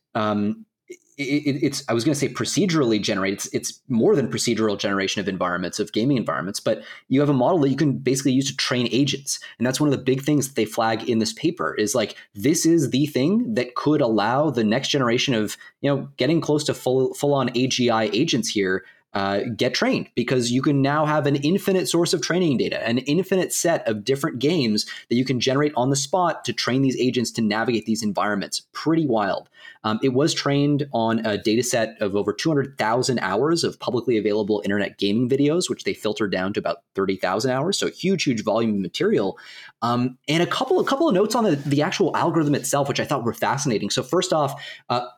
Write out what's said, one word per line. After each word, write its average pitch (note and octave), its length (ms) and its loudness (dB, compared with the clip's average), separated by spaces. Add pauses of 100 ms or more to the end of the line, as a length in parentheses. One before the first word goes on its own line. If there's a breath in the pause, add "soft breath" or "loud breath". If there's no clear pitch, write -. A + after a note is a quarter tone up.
(140)
um, G#2+ 520 -2 (520)
it, C#3+ 60 -6
it, D3 380 0
it's, C#3+ 280 -2
I - 20 2
was A#2 120 0
gonna D3 100 4
say C3+ 140 0
procedurally C3+ 720 0
generate. G2 340 0
It's, - 180 -8
it's - 360 -6
more C3+ 280 4
than C3 140 0
procedural A2 480 0
generation G2 420 -2
of F#2+ 80 -2
environments, F2+ 500 -4
of G#2 140 -4
gaming B2+ 240 2
environments, F2 420 -4
but - 240 -2 (260 loud breath)
you C3+ 120 2
have C#3+ 80 4
a D3 60 4
model C#3 260 4
that C#3 80 4
you C3+ 80 2
can C#3 220 2
basically C3+ 340 0
use C3+ 180 2
to - 60 -10
train B2 340 0
agents. - 480 -2 (200 loud breath)
And A#2 80 0
that's C3 120 -2
one D3 140 2
of C3 40 2
the - 60 -6
big C3+ 200 0
things D3 260 0
that - 80 -10
they A2+ 80 2
flag A2 440 -2
in A#2+ 100 2
this A2 160 0
paper D#3+ 400 -2
is, G#2+ 200 -2
like, A2 220 -2 (180 loud breath)
this B2 300 0
is D#3+ 260 4
the C#3 160 2
thing G3+ 480 0
that B2 200 -2
could D3+ 260 2
allow A#2+ 480 2
the B2 160 0
next A2+ 240 0
generation B2+ 460 2
of, G#2+ 240 -2 (240 loud breath)
you C#3+ 120 2
know, C3+ 220 -4
getting D3+ 240 2
close D3 240 0
to - 100 0
full, C3 380 0
full C#3+ 220 0
on C3 200 0
A B2+ 120 2
G B2 240 2
I A2 140 2
agents A2+ 440 0
here, F#2+ 360 0 (280 loud breath)
uh, G2 280 0 (140)
get A#2+ 200 0
trained, A3 400 0
because B2 360 0
you B2+ 120 0
can C#3 180 2
now D3 240 2
have D3+ 220 0
an C#3+ 100 2
infinite F3+ 500 0
source E3+ 280 2
of E3 80 -2
training E3 340 0
data, - 320 -2
an A#2+ 100 0
infinite E3+ 540 0
set - 340 0
of G#2+ 160 -2
different C#3 360 -2
games B2+ 480 0 (240 loud breath)
that A#2+ 60 4
you B2+ 100 4
can C3 120 0
generate C#3 380 0
on B2+ 140 2
the C#3 60 2
spot F3 500 0
to A#2 80 -4
train B2 260 0
these C3+ 180 2
agents A#2+ 320 0
to - 120 -4
navigate A2 420 0
these G#2+ 180 -2
environments. G2+ 600 -2 (100)
Pretty D#3+ 340 0
wild. G#2+ 440 -2 (340 loud breath)
Um, A2 160 0
it C3+ 140 2
was C#3+ 180 2
trained C#3+ 600 0
on A2+ 340 0
a G#2 100 0
data A2 280 2
set A#2 360 -2
of G2 140 -2
over G2+ 180 0
two - 160 -2
hundred C#3 300 -2
thousand B2 400 0
hours B2+ 460 0
of - 160 -4
publicly A#2+ 360 -2
available G#2 480 0
internet G2 320 -2
gaming G#2+ 320 0
videos, C#3+ 400 2
which - 140 -6
they G2 100 -4
filtered G#2 380 -2
down F#2 220 -2
to G#2+ 80 -2
about E2+ 180 -4 (160)
thirty F#2+ 220 0
thousand G2+ 340 0
hours. C#3+ 280 -2
So E2+ 120 -2
huge, F#3 320 -2
huge A2+ 220 -2
volume A2 320 0
of G2 40 -2
material. A2 580 -2 (440 loud breath)
Um, B2 340 0 (120)
and D#3+ 120 2
a F3 60 2
couple, F4+ 320 0
a G4 60 2
couple D4+ 240 2
of B3 60 4
notes G#3 200 2
on A#3+ 80 2
the, F#3 140 2
the C#3 260 0
actual D#3+ 340 0
algorithm D3 380 2
itself, C#3 320 0
which A#2 140 -2
I A2 40 0
thought B2+ 200 -4
were A2+ 100 -2
fascinating. A2+ 560 -2
So B2 140 -2
first F3+ 280 0
off, C#3+ 220 0 (340 loud breath)
uh, B2 180 -2 (120)